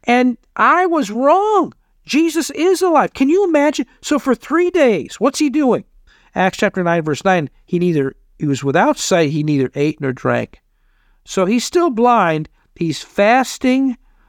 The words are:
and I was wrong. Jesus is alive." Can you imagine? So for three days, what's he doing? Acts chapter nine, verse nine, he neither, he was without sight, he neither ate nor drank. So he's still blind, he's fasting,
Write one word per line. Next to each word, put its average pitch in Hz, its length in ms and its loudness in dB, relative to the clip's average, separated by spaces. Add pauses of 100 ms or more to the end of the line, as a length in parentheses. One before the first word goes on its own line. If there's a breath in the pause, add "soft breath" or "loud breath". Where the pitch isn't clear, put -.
and 247 320 2 (180)
I 302 300 2
was 302 260 -2
wrong. 320 640 2 (320)
Jesus 311 460 -2
is 330 300 0
alive." 311 320 2
Can 269 140 0
you 370 160 2
imagine? 302 440 0 (140 soft breath)
So 294 180 -2
for 262 140 0
three 339 360 -2
days, 247 500 0
what's 269 200 0
he 302 100 0
doing? 247 340 0 (540 soft breath)
Acts 185 200 0
chapter 190 260 -2
nine, 170 180 0
verse 151 220 -4
nine, 180 260 0 (160)
he 175 140 -2
neither, 156 340 0 (240)
he 160 80 -6
was 139 160 -2
without 170 360 0
sight, 170 320 0
he 151 120 -4
neither 143 320 0
ate 147 280 -2
nor 135 100 -2
drank. 120 500 -4 (640)
So - 220 -2
he's 226 180 0
still 339 260 0
blind, 208 600 0 (260)
he's 160 260 -6
fasting, 254 960 0 (320)